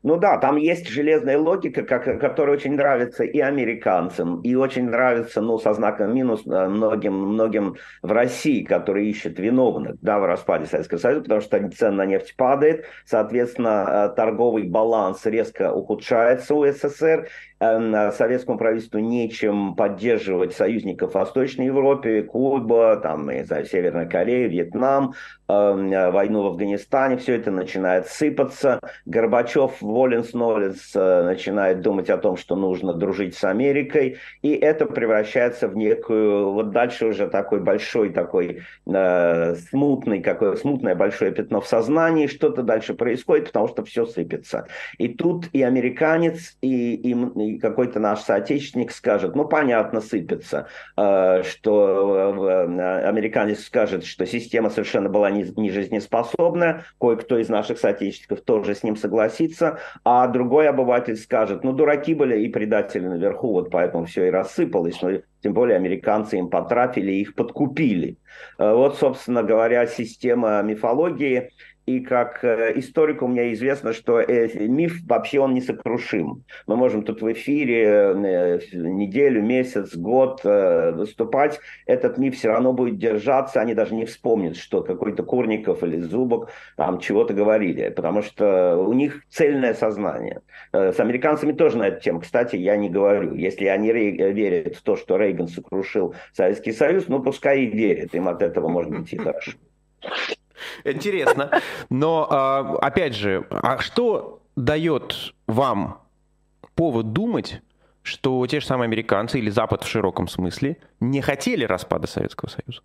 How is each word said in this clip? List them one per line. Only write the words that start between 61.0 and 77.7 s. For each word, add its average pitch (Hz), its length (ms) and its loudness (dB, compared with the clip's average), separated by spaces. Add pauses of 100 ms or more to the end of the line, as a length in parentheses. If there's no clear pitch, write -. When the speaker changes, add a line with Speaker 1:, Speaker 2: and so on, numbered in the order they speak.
Speaker 1:
скажет: 107 460 0
«Ну, 131 100 0
дураки 147 400 2
были 131 280 2
и 113 80 0
предатели 104 580 -2
наверху, 98 440 -2
вот 90 180 0
поэтому 87 360 0
всё 92 200 -2
и 92 40 4
рассыпалось», 92 720 -2
но 90 80 -2 (320)
тем 104 120 -2
более 117 220 4
американцы 98 640 0
им 90 120 -2
потрафили, 98 640 0
их 98 240 -4
подкупили. 120 840 -2 (400)
Э, 107 160 4
вот, 135 240 4
собственно 123 460 0
говоря, 113 420 4
система 117 760 -2
мифологии. 127 920 -2 (340)
И 127 140 -2
как, 123 460 -2
э, 113 340 2
историку 135 480 0
мне 120 240 0
известно, 127 400 -2
что, 117 300 2
э, 117 260 2 (220)
миф 165 360 0
вообще 120 360 2
он 131 120 2
несокрушим. 113 920 -4 (200)
Мы 110 120 0
можем 107 260 2
тут 110 180 -6
в 110 120 -2
эфире, 123 520 0